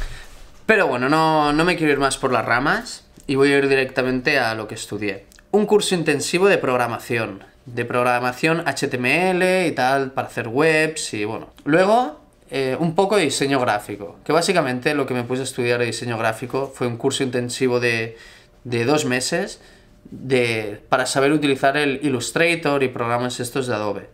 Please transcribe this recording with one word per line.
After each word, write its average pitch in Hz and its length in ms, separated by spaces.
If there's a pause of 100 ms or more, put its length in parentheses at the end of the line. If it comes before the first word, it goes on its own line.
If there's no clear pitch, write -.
(680)
Pero 196 220
bueno, 127 200
no, 156 440
no 156 120
me 175 120
quiero 156 160
ir 135 80
más 135 180
por 127 140
las 113 120
ramas 147 600 (240)
y 135 80
voy 139 160
a 139 60
ir 139 100
directamente 131 720
a 113 140
lo 110 120
que 113 80
estudié. 104 520 (260)
Un 208 120
curso 208 300
intensivo 160 540
de 180 100
programación, 117 880 (220)
de 120 180
programación 123 840
H 139 220
T 131 80
M 147 340
L 185 380
y - 40
tal, 135 380
para 117 160
hacer 117 220
webs 156 680
y 107 100
bueno. 107 260 (140)
Luego, 208 560 (300)
eh, 131 300
un 160 160
poco 196 200
de 190 60
diseño 135 380
gráfico, 104 640
que 147 80
básicamente 151 640
lo 143 120
que 131 80
me 123 80
puse 127 200
a - 20
estudiar 120 340
de 120 80
diseño 117 320
gráfico 120 560
fue 127 140
un 117 80
curso 139 260
intensivo 123 560
de, 113 400 (460)
de 117 200
dos 151 200
meses 170 560 (500)
de, 117 800
para 127 180
saber 139 240
utilizar 143 460
el 143 260
Illustrator 147 800
y 127 60
programas 120 500
estos 127 300
de 117 60
Adobe, 104 400